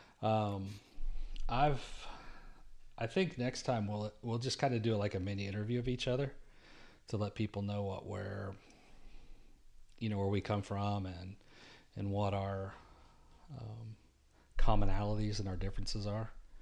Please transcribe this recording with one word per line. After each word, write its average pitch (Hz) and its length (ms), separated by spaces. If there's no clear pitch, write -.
Um, 104 580
I've, 135 340
I 117 80
think 185 320
next 123 240
time 110 240
we'll, 104 260
we'll 120 160
just 127 200
kinda 127 220
do, 110 160
like, 101 180
a 95 60
mini 98 260
interview 107 320
of 123 100
each 123 200
other 135 240
to 113 80
let 101 180
people 101 280
know 101 200
what 98 240
we're, 98 460
you 113 100
know, 104 100
where 98 100
we 101 120
come 101 220
from 101 440
and, 92 300
and 101 140
what 101 240
our, 98 400
um, 110 380
commonalities 104 840
and 95 80
our 92 80
differences 101 500
are, 107 240